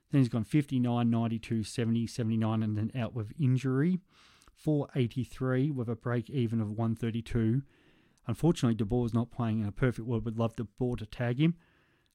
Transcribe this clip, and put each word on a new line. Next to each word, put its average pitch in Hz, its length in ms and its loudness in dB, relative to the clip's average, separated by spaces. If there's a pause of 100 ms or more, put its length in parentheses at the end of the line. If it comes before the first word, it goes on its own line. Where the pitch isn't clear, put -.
(120)
then 139 100 6
he's 120 80 4
gone 113 140 0
fifty-nine, 123 640 2
ninety-two, 117 540 0
seventy, 113 440 0
seventy-nine, 110 560 0
and 107 140 -2
then 104 180 -2
out 113 180 -4
with 107 260 -6
injury. 135 600 2 (540)
Four 147 420 0
eighty-three 131 760 0
with 123 180 -4
a 117 60 -4
break 120 340 -4
even 117 320 0
of 107 100 -2
one 113 240 0
thirty-two. 117 680 0 (640)
Unfortunately, 123 480 2
De 107 100 -2
Boer 120 200 0
is 113 80 -2
not 120 180 0
playing. 110 280 -2
In 107 60 -2
a 101 60 -4
perfect 117 360 -2
world, 113 160 -2
we'd 113 140 -6
love 113 180 0
De 123 80 -4
Boer 123 340 -4
to 107 80 -8
tag 123 340 -4
him. 165 160 4 (600)